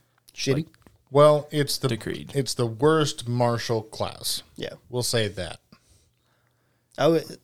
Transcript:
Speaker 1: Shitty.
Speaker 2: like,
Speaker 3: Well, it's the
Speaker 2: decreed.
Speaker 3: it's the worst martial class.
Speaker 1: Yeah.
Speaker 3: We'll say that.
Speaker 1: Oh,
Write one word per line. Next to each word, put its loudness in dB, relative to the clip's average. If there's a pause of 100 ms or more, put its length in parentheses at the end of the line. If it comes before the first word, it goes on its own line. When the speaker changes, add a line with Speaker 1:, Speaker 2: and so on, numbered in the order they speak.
(340)
Speaker 1:
Shitty. 0
Speaker 2:
like, -2 (440)
Speaker 3:
Well, 6
it's -2
the -2
Speaker 2:
decreed. -6
Speaker 3:
it's -2
the -2
worst 0
martial 0
class. -6 (120)
Speaker 1:
Yeah. -10 (160)
Speaker 3:
We'll -4
say 0
that. -10 (1400)
Speaker 1:
Oh, 4 (240)